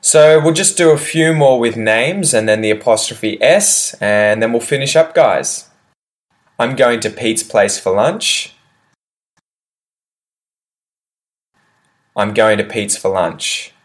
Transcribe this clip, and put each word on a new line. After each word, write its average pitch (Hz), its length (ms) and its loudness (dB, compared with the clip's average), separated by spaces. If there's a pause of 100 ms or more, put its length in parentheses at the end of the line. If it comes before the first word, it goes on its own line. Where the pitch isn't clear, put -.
So 156 400 6
we'll 160 120 2
just 185 220 -2
do 170 160 2
a 147 60 4
few 160 360 -2
more 139 260 2
with 117 180 -2
names 127 560 -2
and 110 140 0
then 107 140 0
the 107 100 -2
apostrophe 107 680 -2
S, 175 600 0
and 104 400 0
then 113 100 -2
we'll 120 80 0 (160)
finish 135 200 -4
up, 160 200 2
guys. 139 540 0 (920)
"I'm 120 160 -2
going 120 240 2
to 110 100 -6
Pete's 110 320 -4
place 101 380 0
for 95 120 -4
lunch." 139 640 -2 (3500)
"I'm 104 180 -2
going 110 240 4
to 104 80 -2
Pete's 104 320 -6
for - 120 -2
lunch." 85 640 -6 (120)